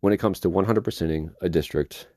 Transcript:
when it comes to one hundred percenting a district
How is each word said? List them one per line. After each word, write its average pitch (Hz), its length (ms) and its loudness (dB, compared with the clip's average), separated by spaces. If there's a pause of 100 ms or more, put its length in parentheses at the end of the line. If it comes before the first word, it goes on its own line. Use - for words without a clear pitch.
when 101 140 4
it 98 40 -2
comes 101 220 0
to - 80 2
one 95 160 2
hundred 110 200 2
percenting 80 480 -4 (100)
a 90 80 0
district 76 560 -2 (100)